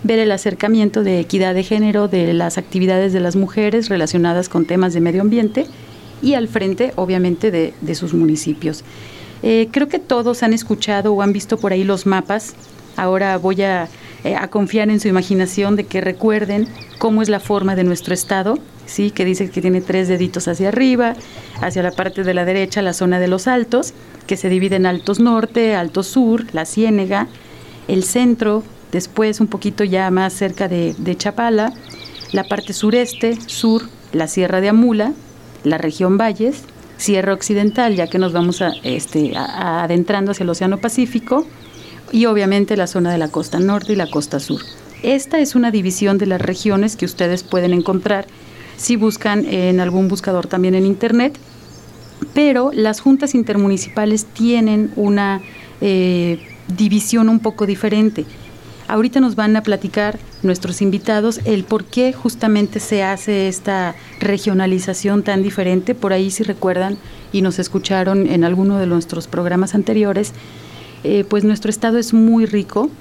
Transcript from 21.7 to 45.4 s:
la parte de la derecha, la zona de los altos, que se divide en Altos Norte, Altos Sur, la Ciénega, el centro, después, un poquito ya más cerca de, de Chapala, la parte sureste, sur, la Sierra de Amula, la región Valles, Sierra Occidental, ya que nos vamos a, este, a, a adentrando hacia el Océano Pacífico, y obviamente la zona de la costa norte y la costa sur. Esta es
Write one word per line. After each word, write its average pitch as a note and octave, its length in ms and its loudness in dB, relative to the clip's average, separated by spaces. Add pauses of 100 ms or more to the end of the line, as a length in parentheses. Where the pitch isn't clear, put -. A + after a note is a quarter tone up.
la F3+ 80 0
parte F#3 320 -4
de F3+ 100 0
la F3+ 100 0
derecha, F#3+ 380 0
la F#3 100 0
zona F3+ 300 0
de F3+ 80 2
los F#3 180 0
altos, B3 460 0 (340)
que G3 80 -2
se F#3 140 -4
divide F#3 260 2
en F#3 100 4
Altos F#3 360 0
Norte, A3+ 540 2
Altos F#3 320 -2
Sur, A#3 460 2
la D#3+ 120 -4
Ciénega, G#3 640 0 (600)
el F#3+ 160 0
centro, A3+ 600 2 (280)
después, G#3+ 480 -2
un G#3+ 80 4
poquito G#3 360 -4
ya F#3 280 0
más F#3+ 220 0
cerca F#3+ 340 -2
de, E3+ 300 -2
de F3+ 180 -2
Chapala, A3 580 0 (580)
la F#3+ 120 0
parte G3+ 300 -6
sureste, A#3 640 0 (100)
sur, A3+ 360 0 (300)
la D#3 140 0
Sierra F#3 340 0
de G3 80 2
Amula, A3+ 440 4 (500)
la D#3 140 0
región F3+ 400 0
Valles, A3+ 460 0 (340)
Sierra G3 360 0
Occidental, G#3 640 2
ya E3+ 120 0
que F#3 120 0
nos F3+ 140 0
vamos F3 280 0
a, F3 100 0 (120)
este, B2+ 540 -2
a, - 80 -4
a F3 380 -2
adentrando F3+ 480 0
hacia G3 120 -4
el F3 60 -2
Océano F#3+ 300 -2
Pacífico, A#3+ 680 -2 (640)
y A3+ 140 4
obviamente G3+ 500 2
la F#3 120 0
zona F3 240 0
de E3+ 80 0
la D#3+ 80 0
costa D3+ 320 -4
norte G3+ 340 0
y - 20 2
la F3 140 -2
costa D3 300 -4
sur. - 220 -6 (420)
Esta C4+ 360 0
es D4 160 0